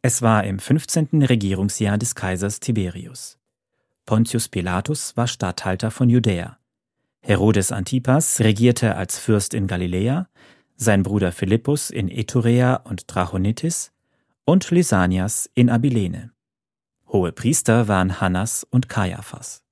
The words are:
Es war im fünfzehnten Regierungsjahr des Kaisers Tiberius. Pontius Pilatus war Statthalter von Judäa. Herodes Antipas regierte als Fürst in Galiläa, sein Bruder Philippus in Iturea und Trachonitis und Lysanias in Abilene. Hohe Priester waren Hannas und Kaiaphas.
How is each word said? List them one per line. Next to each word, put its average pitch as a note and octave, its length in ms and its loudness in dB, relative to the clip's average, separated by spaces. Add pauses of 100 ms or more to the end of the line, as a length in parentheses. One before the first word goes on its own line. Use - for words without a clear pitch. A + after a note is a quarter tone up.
Es B2 200 0
war A2 220 4
im G2 160 -4
fünfzehnten D#3 640 0
Regierungsjahr G2+ 720 0
des A#2 160 -2
Kaisers F#2+ 460 -4
Tiberius. F#2 800 -6 (680)
Pontius A2+ 440 0
Pilatus G2+ 640 -4
war A#2+ 120 0
Statthalter F#2+ 640 -4
von B2 180 2
Judäa. G#2+ 500 0 (640)
Herodes G2+ 500 2
Antipas B2+ 720 0
regierte A2 560 2
als F#2 200 -6
Fürst - 360 0
in G2+ 140 -2
Galiläa, F#2 600 -2 (480)
sein G#2 280 4
Bruder F#2 280 0
Philippus A2+ 600 -2
in F#2+ 180 -4
Iturea B2 680 2
und - 300 -12
Trachonitis G2 840 -4 (500)
und F3+ 280 2
Lysanias F#2 840 2
in B2 160 4
Abilene. A#2 600 0 (760)
Hohe F2+ 240 0
Priester A#2 560 2
waren F#2+ 320 0
Hannas F#2 440 -2
und - 260 0
Kaiaphas. - 840 -8